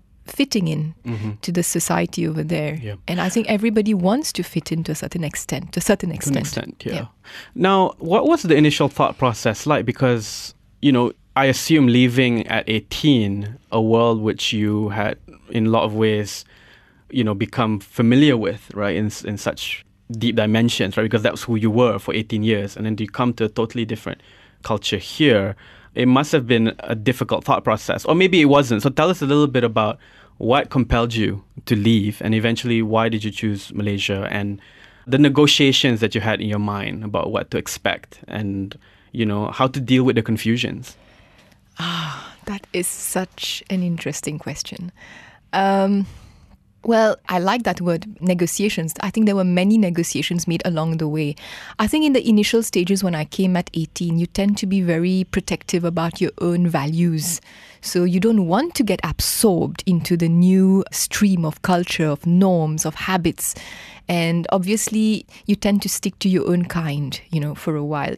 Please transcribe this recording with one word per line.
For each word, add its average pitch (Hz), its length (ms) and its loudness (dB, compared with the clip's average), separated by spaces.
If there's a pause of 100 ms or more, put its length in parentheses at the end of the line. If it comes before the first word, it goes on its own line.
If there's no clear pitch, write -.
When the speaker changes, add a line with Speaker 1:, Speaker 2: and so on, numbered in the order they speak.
(260)
Speaker 1:
fitting 220 420 -2
in 156 260 -4 (120)
Speaker 2:
Mm-hmm. 110 260 -6 (120)
Speaker 1:
to - 100 -6
the 175 100 0
society 170 640 -2
over 156 160 -4
there. 151 320 -4
Speaker 2:
Yeah. 110 200 -10 (120)
Speaker 1:
And 175 140 -4
I 180 80 -2
think 220 200 -2
everybody 214 440 0
wants 196 400 0
to 180 100 -6
fit - 300 -6
in 165 100 -2
to - 80 -6
a 151 40 -2
certain - 280 -8
extent, - 500 -8
to - 60 -2
a - 20 -2
certain 196 280 0
Speaker 2:
To 160 40 -6
an - 40 -8
Speaker 1:
extent. 139 280 -2
Speaker 2:
extent, - 400 -10
yeah. - 80 -6
Speaker 1:
Yeah. - 120 -6 (500)
Speaker 2:
Now, 185 440 2
what 175 280 2
was 330 160 2
the 160 120 4
initial 147 340 4
thought - 280 0
process 117 480 0
like? 143 200 2
Because, 120 680 -2 (280)
you 143 100 6
know, 123 220 4 (240)
I 135 80 4
assume 135 420 4
leaving 120 600 4
at - 200 -2
eighteen, 107 920 0 (140)
a 110 100 2
world 113 400 2
which - 300 -2
you 104 380 0
had, 104 280 -4 (320)
in 110 180 0
a - 20 2
lot 110 140 2
of 104 120 -2
ways, 107 480 0 (680)
you 127 120 0
know, 107 120 0
become 110 440 -2
familiar 127 560 4
with, 107 380 -4
right, 101 220 -2
in, 104 160 -2 (140)
in 104 120 -6
such - 480 -8 (260)
deep 113 240 -2
dimensions, 113 640 2
right, 110 60 2
because 113 180 2
that's 107 220 -2
who 117 120 -2
you 107 140 2
were 110 300 2
for - 160 -6
eighteen 110 280 -2
years, 101 320 -2
and 104 100 -8
then 110 140 -2
you 107 80 -4
come 123 260 -2
to 117 120 -2
a 107 40 -4
totally 113 360 -4
different - 360 -10 (420)
culture 107 340 -2
here, 101 580 2 (380)
it 123 140 0
must 135 240 4
have 127 160 0
been 113 320 2
a - 160 -6
difficult 113 480 -2
thought 131 200 0
process, - 420 -2
or 156 100 4
maybe 185 260 4
it 147 40 6
wasn't. 135 360 4
So - 80 2
tell 156 200 2
us 180 120 -2
a 147 60 -2
little 147 200 4
bit 123 160 2
about 110 360 0 (400)
what 123 320 0
compelled 120 420 0
you 104 300 -2 (240)
to 120 80 2
leave, 104 480 2
and 110 100 0
eventually 113 480 0
why 110 280 2
did 110 140 -4
you 110 80 -4
choose 104 420 -6
Malaysia, 101 580 -4
and 101 280 -6 (460)
the 131 140 2
negotiations 139 800 4
that 110 160 0
you 110 60 0
had 107 200 -2
in 107 80 -4
your 104 100 -2
mind 101 440 -4
about 104 280 -4
what - 200 -4
to 110 60 -4
expect - 720 -6
and, 98 480 -6 (360)
you 120 140 -2
know, 104 260 -2
how 131 160 0
to 131 120 -4
deal 127 240 2
with 131 120 2
the 113 80 2
confusions. 117 760 -4 (800)
Speaker 1:
Ah, 165 580 -10 (100)
that 202 280 -10
is 180 140 -4
such - 800 -8
an 185 140 -2
interesting 160 560 -6
question. - 520 -12 (640)
Um, 196 520 2 (800)
well, 220 320 4 (120)
I 185 100 0
like 202 240 0
that 185 180 -2
word, 175 240 -2 (160)
negotiations. 175 800 0
I 196 80 -4
think 220 160 2
there 202 100 4
were 196 80 2
many 185 340 4
negotiations 175 680 -2
made 170 180 -2
along 165 320 -2
the 156 100 -2
way. 151 280 -2 (440)
I 214 80 0
think 311 180 2
in 294 80 4
the 254 160 2
initial 214 320 4
stages 190 420 0
when 180 120 -2
I 151 100 -4
came 185 320 0
at 180 160 -4
eighteen, 165 460 -4
you 175 80 0
tend 202 320 0
to 202 80 -4
be 190 140 0
very 180 500 0
protective - 520 -2
about 170 380 -2
your 175 180 0
own 175 280 2
values. 160 760 0 (400)
So - 220 0
you 180 160 2
don't 214 280 4
want 233 280 0
to 269 80 0
get 190 200 -2
absorbed - 840 0
into 175 280 2
the 165 140 0
new 190 640 6
stream 190 520 0
of 156 200 -4
culture, 175 440 0
of 147 200 -2
norms, 170 580 4
of 156 100 -4
habits. - 600 -2 (520)
And 170 440 0
obviously, 214 760 0 (220)
you 208 80 2
tend 202 260 2
to 196 80 -6
stick - 300 -6
to 196 100 0
your 185 180 2
own 175 180 2
kind, 147 540 -4 (120)
you 160 80 0
know, 147 160 -4
for 156 200 -4
a 147 80 -4
while. 147 340 -4